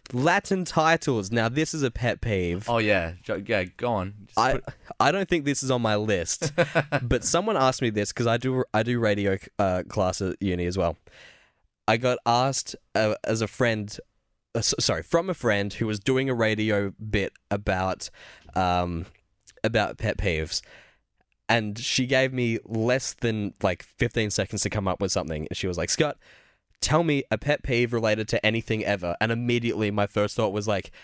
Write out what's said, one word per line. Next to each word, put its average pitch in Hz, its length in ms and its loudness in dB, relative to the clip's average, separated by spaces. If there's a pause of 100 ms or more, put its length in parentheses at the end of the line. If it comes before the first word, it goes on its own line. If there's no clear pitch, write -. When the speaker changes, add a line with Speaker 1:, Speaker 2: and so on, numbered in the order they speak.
(120)
Speaker 1:
Latin 175 540 0
titles. 143 640 0
Now, 113 160 2
this 151 280 -2
is 147 80 -2
a 123 80 0
pet - 300 -2
peeve. 92 460 -2
Speaker 2:
Oh, 117 120 2
yeah. 95 420 2
Jo-, 101 240 -6
yeah, 101 200 0
go 120 280 -4
on. 101 220 -4 (100)
Just - 140 -2
Speaker 1:
I, 127 140 4
Speaker 2:
put - 100 -2 (360)
Speaker 1:
I 139 120 6
don't 190 180 0
think 160 160 0
this 143 160 0
is 131 80 -2
on 123 140 2
my 107 120 4
list, 107 580 -2 (240)
Speaker 2:
<laughs> 147 260 0
Speaker 1:
but 120 200 0
someone 202 320 0
asked 131 280 2
me 113 80 2
this 104 200 0
'cause 117 140 -2
I 117 120 2
do, 127 260 0 (100)
I 110 80 4
do 120 180 0
radio, 101 380 2 (220)
uh, 92 280 2
class 92 320 0
at 92 220 -4
uni 90 240 0
as 90 100 -2
well. 85 220 0 (920)
I 113 100 4
got 123 280 0
asked, 127 500 2 (200)
uh, 107 180 4 (100)
as 113 200 0
a 104 40 -2
friend, 110 480 -2 (600)
uh, 113 40 0
s-, - 200 0
sorry, 82 240 0
from 175 260 0
a 170 60 -2
friend 101 360 0
who - 140 -4
was 107 140 -2
doing 131 320 0
a - 20 0
radio 110 600 2 (180)
bit 101 220 0 (180)
about, 95 580 -2 (460)
um, 90 500 0 (580)
about 110 360 0
pet 110 180 -2
peeves. 80 460 -2 (840)
And 107 280 0
she 123 280 -2
gave 131 260 2
me 120 320 0
less 117 500 0
than, 107 480 -2
like, 92 220 0
fifteen 110 460 -2
seconds 101 320 -2
to 101 80 0
come 98 180 -2
up 92 140 -2
with 95 100 0
something. 80 380 -2
And - 80 -6
she 95 100 -4
was 87 100 -2
like, 85 120 -2
"Scott, - 280 0 (600)
tell 160 240 2
me 147 260 2
a 110 80 0
pet 147 240 -2
peeve 120 300 0
related 110 380 0
to - 160 0
anything 110 400 0
ever." 87 340 -2
And 113 140 2
immediately 117 580 0
my 104 160 0
first 104 300 0
thought 107 160 0
was, 104 120 -2
like, 101 260 -2 (120)